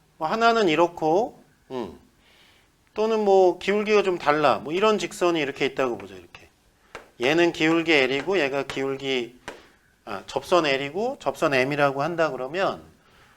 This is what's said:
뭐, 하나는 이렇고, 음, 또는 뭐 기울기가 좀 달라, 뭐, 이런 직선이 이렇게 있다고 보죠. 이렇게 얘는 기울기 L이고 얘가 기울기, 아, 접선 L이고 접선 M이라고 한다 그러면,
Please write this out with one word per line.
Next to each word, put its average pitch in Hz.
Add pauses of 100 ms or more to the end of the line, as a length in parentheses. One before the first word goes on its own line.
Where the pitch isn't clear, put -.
(180)
뭐, 160
하나는 226
이렇고, 165 (300)
음, 101 (960)
또는 220
뭐 190
기울기가 208
좀 185
달라, 147
뭐, 123
이런 208
직선이 170
이렇게 143
있다고 127
보죠. 98
이렇게 - (720)
얘는 160
기울기 160
L이고 139
얘가 139
기울기, 135 (640)
아, 101
접선 160
L이고 151
접선 143
M이라고 139
한다 165
그러면, 131 (540)